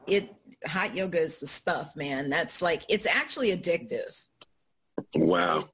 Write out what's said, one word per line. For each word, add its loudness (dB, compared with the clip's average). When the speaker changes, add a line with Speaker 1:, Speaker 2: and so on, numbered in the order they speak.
Speaker 1:
it, 0
hot -2
yoga 0
is -2
the -10
stuff, -4
man. -4
That's -2
like, 0
it's 2
actually 2
addictive. -2
Speaker 2:
Wow. 4